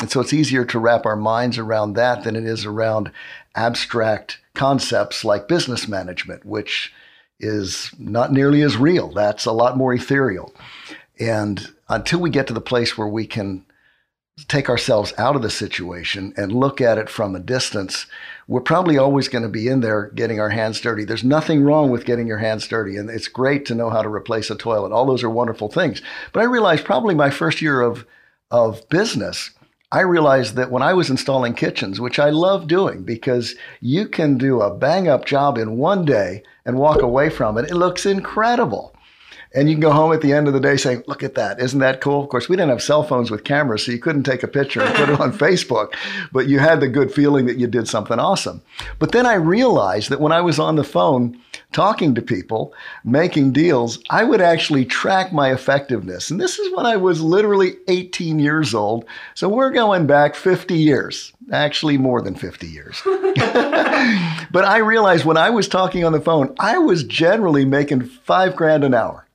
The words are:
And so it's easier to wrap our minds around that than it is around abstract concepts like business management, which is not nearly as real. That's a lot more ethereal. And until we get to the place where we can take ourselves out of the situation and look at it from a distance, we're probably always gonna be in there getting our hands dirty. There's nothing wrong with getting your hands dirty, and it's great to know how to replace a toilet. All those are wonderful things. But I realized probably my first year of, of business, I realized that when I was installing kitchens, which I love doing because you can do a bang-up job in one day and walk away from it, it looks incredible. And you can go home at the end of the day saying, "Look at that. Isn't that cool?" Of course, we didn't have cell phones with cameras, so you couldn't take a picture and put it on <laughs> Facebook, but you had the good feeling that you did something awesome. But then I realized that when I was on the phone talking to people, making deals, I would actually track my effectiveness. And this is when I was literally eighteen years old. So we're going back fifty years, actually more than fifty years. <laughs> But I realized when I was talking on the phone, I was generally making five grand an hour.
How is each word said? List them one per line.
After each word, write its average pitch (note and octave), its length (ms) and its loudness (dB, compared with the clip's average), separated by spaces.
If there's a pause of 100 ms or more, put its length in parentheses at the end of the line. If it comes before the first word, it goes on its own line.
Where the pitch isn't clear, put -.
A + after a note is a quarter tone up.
And G#2+ 80 -6
so C3+ 120 -2
it's A#2+ 120 -4
easier C3 340 2
to A#2+ 120 -4
wrap A2+ 260 2
our G#2+ 120 -2
minds A2+ 420 -2
around G#2+ 360 -2
that A#2+ 280 2
than A2+ 140 -4
it A2+ 80 -6
is A2+ 200 -6
around G#2+ 460 -2 (460)
abstract A2 800 -2 (160)
concepts A#2+ 720 -2
like G2+ 240 0
business C#3 400 -2
management, F#2 580 -10
which G#2 460 -8 (480)
is G#2 580 -6
not A#2 340 -2
nearly C#3+ 300 4
as C3+ 140 2
real. D3 360 2
That's G#2 320 -2
a A#2 80 -2
lot A#2+ 240 2
more C3 160 0
ethereal. A#2+ 600 -2 (680)
And G#2+ 480 -4 (200)
until A2+ 320 -2
we E3+ 100 -2
get C3 160 0
to A#2+ 80 -8
the A2 60 -6
place A#2+ 360 -2
where G#2+ 120 -4
we G#2+ 180 -6
can G2 380 -8 (840)
take D3 200 -2
ourselves A#2+ 480 0
out C3 200 0
of B2+ 60 -4
the G#2+ 80 -4
situation F#2 840 -8
and G2+ 140 -4
look C3 300 0
at A2+ 180 2
it A2 100 -4
from G2 280 -4
a F2+ 40 -10
distance, G2+ 680 -6 (420)
we're B2 120 -2
probably D#3+ 380 2
always C3+ 300 2
gonna A2+ 200 -4
be A2 200 -4
in C3 120 0
there G#2+ 340 -2
getting A2 260 -2
our G#2+ 80 0
hands A2 320 -4
dirty. G#2+ 240 -4
There's G#2+ 180 -6
nothing D3+ 400 2
wrong D3 280 4
with A#2+ 140 -2
getting A#2 220 -2
your A2 120 -4
hands A2 280 -2
dirty, G#2 300 -4
and G#2 140 -8
it's A2+ 180 -10
great C#3 380 -2
to A#2+ 80 -4
know A#2 160 -2
how A2 120 0
to G#2+ 60 -6
replace G#2+ 420 -6
a G#2+ 60 -8
toilet. G#2 360 -4
All A#2+ 140 2
those B2+ 160 0
are B2 80 -2
wonderful A2+ 380 -4
things. E3 340 -2 (300)
But - 80 0
I A3 40 2
realized A3 400 2
probably G#3+ 300 0
my D3 160 2
first D#3+ 320 -2
year C#3+ 180 0
of, A#2 260 -2 (440)
of A2+ 380 0
business, D#3 640 -2 (420)
I D3 80 2
realized C#3+ 560 4
that B2 160 -2
when B2 100 0
I E3 120 2
was D#3+ 160 2
installing C3 440 0
kitchens, A2 460 -4
which B2 180 -4
I D3 120 4
love F3 360 2
doing D3 380 0
because A#2+ 500 -2 (260)
you C3 280 0
can D3 280 2
do C3 240 2
a G2+ 140 0
bang-up D#3 520 2
job C#3 320 2
in A2 180 -4
one F3 280 0
day G#2 380 0 (240)
and B2 120 -2
walk D3+ 240 4
away C3+ 280 2
from A2 280 -2
it, D3 120 -2
it F3 60 -4
looks F3 280 0
incredible. G3+ 840 0 (680)
And C#3+ 120 4
you D#3 80 2
can D3+ 60 0
go D#3 100 6
home D#3 200 4
at D#3 80 2
the C#3+ 120 2
end D3 160 2
of C#3+ 40 4
the C3+ 60 2
day C#3+ 180 2
saying, B2+ 300 -2
"Look C#3 160 -10
at C3+ 140 -8
that. G#2 240 -4
Isn't B2+ 180 -2
that C3 220 2
cool?" C#3+ 200 0
Of C#3 80 -6
course, B2 200 -4
we F3+ 80 2
didn't F3 140 2
have A2+ 120 0
cell D3 220 2
phones B2 260 0
with G#2+ 140 -6
cameras, C#3 420 0
so B2 60 -4
you A#2+ 80 -6
couldn't C#3+ 240 0
take B2+ 180 -2
a A2+ 60 -4
picture C#3 340 -2
and C4 140 0
put C#3+ 120 2
it C#3+ 120 2
on C#3 120 0
<laughs> G#2+ 60 -8
Facebook, C3 560 0 (380)
but C3 160 0
you C#3 100 4
had D#3 220 4
the C3+ 80 2
good C3+ 260 0
feeling C#3+ 320 4
that A#2+ 100 -2
you A#2+ 120 0
did A2+ 180 -2
something A2+ 320 -2
awesome. C#3+ 440 -2 (360)
But D3+ 140 -2
then B3 140 4
I A#3 80 4
realized D#3+ 760 2
that C#3 100 -2
when D3+ 120 2
I E3 80 4
was E3+ 180 2
on D#3 160 0
the D3+ 80 2
phone C#3 560 0 (320)
talking E3+ 460 2
to A#2 60 -2
people, A2+ 520 -6 (300)
making C#3+ 480 2
deals, B2 480 2 (100)
I G3+ 140 2
would A3+ 160 4
actually D#3 460 2
track F#3 460 -2
my C#3 200 2
effectiveness. B2+ 800 -2
And F3 80 -4
this F4+ 180 -2
is F#4+ 160 -4
when F4 100 -2
I A#3 120 2
was F3+ 260 0
literally F#3+ 520 2 (120)
eighteen F3+ 540 -2
years D3 340 2
old. A2 300 -2 (320)
So F3 120 -2
we're C4 220 2
going G#3 380 2
back D3 260 4
fifty F3+ 440 0
years, B2 540 0 (200)
actually D3 440 0
more B2+ 240 2
than G2 140 -6
fifty F2+ 320 -12
years. D#2+ 400 -16
<laughs> F#4+ 60 2 (1400)
But F3+ 140 2
I G3 140 4
realized G#3+ 460 4
when D#3+ 120 4
I E3+ 140 4
was A3+ 180 0
talking F3+ 360 0
on E3 80 2
the D3+ 80 2
phone, D3+ 380 2
I A3 200 0
was G#3+ 260 4
generally D#3 600 2
making C#3 380 2
five F#3 540 0
grand D#3 280 2
an C3+ 100 4
hour. - 400 -2